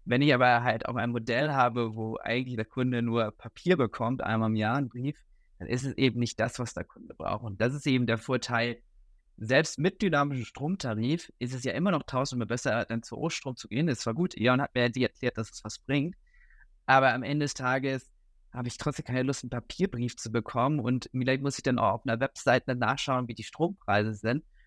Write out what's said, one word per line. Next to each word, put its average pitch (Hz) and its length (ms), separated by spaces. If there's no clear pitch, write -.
Wenn 123 160
ich 147 120
aber 123 300
halt 113 240
auch 123 80
ein 117 160
Modell 120 400
habe, 120 440
wo 110 280
eigentlich 123 320
der 110 100
Kunde 127 360
nur 117 300
Papier - 440
bekommt, 123 480
einmal 110 260
im 110 60
Jahr 110 220
einen 139 100
Brief, 127 300
dann - 80
ist 123 160
es 135 140
eben 131 220
nicht 117 200
das, 117 200
was 120 140
der - 120
Kunde - 280
braucht. 95 300
Und 101 160
das 123 140
ist 143 120
eben 127 220
der 117 100
Vorteil. 120 640
Selbst 131 420
mit 160 240
dynamischem 143 440
Stromtarif 135 920
ist 123 140
es 127 120
ja 123 80
immer 175 180
noch 147 120
tausendmal 127 440
besser, 117 380
dann 117 180
zu - 140
Oststrom 143 400
zu - 100
gehen. 151 220
Ist 123 120
zwar 113 120
gut, 170 240
E.ON 127 240
hat - 120
mir 123 100
jetzt 120 140
erklärt, 123 400
dass 113 140
es - 120
was - 140
bringt, 143 380
aber 131 280
am 127 100
Ende 147 200
des 143 100
Tages 131 560
habe 123 140
ich - 100
trotzdem - 280
keine 127 180
Lust, 135 200
einen 123 60
Papierbrief 120 680
zu - 120
bekommen 123 520
und 123 320
vielleicht 131 280
muss 139 160
ich - 60
dann 127 160
auch 104 140
auf - 120
einer 117 140
Webseite 127 560
nachschauen, 123 540
wie 117 40
die 110 120
Strompreise 110 680
sind, 113 300